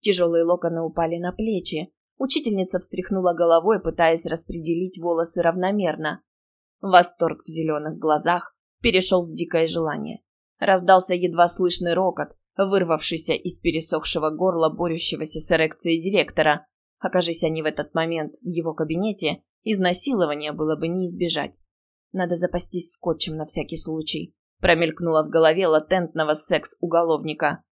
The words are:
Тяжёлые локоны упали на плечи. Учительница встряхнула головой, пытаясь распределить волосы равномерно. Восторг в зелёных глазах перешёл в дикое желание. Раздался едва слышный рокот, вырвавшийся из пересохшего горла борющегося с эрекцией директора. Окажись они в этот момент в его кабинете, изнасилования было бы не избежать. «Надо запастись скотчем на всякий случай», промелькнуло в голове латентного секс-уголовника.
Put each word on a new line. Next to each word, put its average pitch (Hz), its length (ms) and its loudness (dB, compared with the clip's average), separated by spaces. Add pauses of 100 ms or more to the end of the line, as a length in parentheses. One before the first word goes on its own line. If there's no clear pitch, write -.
Тяжёлые 170 440 2
локоны 170 380 0
упали 165 360 -2
на 175 140 -4
плечи. 185 600 -4 (260)
Учительница 214 640 -2
встряхнула 185 540 0
головой, 170 460 4
пытаясь 165 460 2
распределить 170 720 -4
волосы 170 440 0
равномерно. 170 800 0 (580)
Восторг 175 640 2
в - 40 -8
зелёных 156 500 -4
глазах 156 580 0 (240)
перешёл 185 460 4
в 165 80 -14
дикое 165 340 0
желание. 151 520 -4 (380)
Раздался 185 560 4
едва 175 320 4
слышный 170 480 0
рокот, 175 420 -2 (300)
вырвавшийся 170 680 0
из 185 260 -4
пересохшего 156 720 -2
горла 165 380 2
борющегося 165 720 -4
с - 120 -2
эрекцией 165 500 0
директора. 156 640 2 (320)
Окажись 170 460 -2
они 160 180 -2
в 151 40 -2
этот 151 280 -6
момент 165 480 -2
в - 60 -8
его 165 260 -4
кабинете, 165 680 -2 (200)
изнасилования 180 880 0
было 156 240 -2
бы 160 120 -4
не 180 180 -2
избежать. 170 540 -4 (520)
«Надо 175 240 -2
запастись 175 560 -4
скотчем 156 440 -4
на 156 80 -6
всякий 160 320 -4
случай», 156 580 -6 (260)
промелькнуло 165 640 2
в 151 60 -8
голове 165 360 4
латентного 160 680 2
секс-уголовника. 156 1300 0 (120)